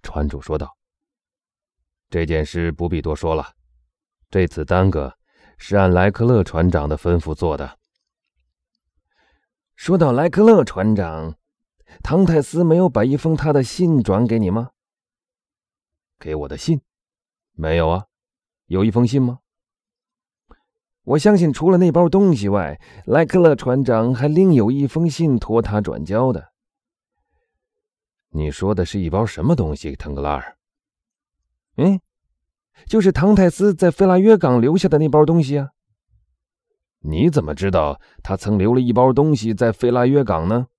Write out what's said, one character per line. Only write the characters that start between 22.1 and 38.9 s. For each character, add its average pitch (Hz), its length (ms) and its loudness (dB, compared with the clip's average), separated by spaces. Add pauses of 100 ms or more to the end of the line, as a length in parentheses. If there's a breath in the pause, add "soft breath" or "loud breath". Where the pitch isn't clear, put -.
西 101 140 -4
外， 92 320 -4 (260 loud breath)
莱 151 180 2
克 185 140 0
勒 165 160 6
船 127 300 -2
长 117 280 0
还 123 140 -2
另 170 280 4
有 113 180 2
一 139 160 -2
封 170 200 -2
信 147 300 -2
托 110 240 -2
他 107 180 -2
转 76 240 -8
交 113 280 -2
的。 - 200 -10 (1800)
”“你 76 200 -6
说 98 240 -4
的 92 100 -2
是 101 160 -8
一 85 80 -4
包 95 160 -2
什 104 180 -8
么 147 140 -4
东 80 180 -4
西， 71 220 -12
腾 73 180 -14
格 69 60 -10
拉 71 140 -6
尔 - 240 -14 (1200)
？”“嗯， 185 200 0 (880 soft breath)
就 220 140 0
是 190 100 4
唐 185 240 2
泰 190 140 4
斯 190 260 0
在 175 160 2
费 196 140 0
拉 180 140 4
约 214 180 6
港 127 240 2
留 143 160 2
下 - 100 0
的 156 120 2
那 156 100 2
包 151 160 4
东 165 180 2
西 139 160 -4
啊。 139 120 -6 (1300)
”“你 82 300 0
怎 143 120 0
么 76 120 -8
知 98 160 -4
道 76 280 0 (240 soft breath)
他 98 140 -6
曾 104 220 -2
留 104 160 2
了 127 80 2
一 120 100 0